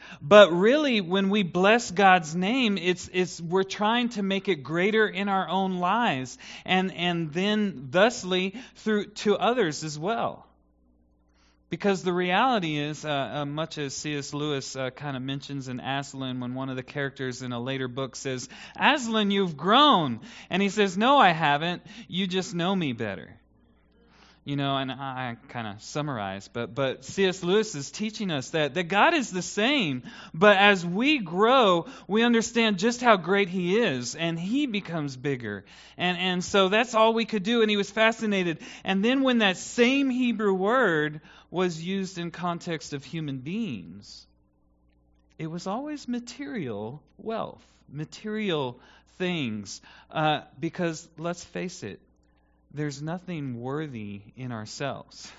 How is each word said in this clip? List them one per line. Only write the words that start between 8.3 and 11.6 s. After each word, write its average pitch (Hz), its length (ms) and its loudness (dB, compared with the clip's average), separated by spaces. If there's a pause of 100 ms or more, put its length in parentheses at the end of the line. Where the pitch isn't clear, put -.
through 214 320 -2
to - 300 0
others 185 460 0
as 151 140 -8
well. 185 480 -4 (1300)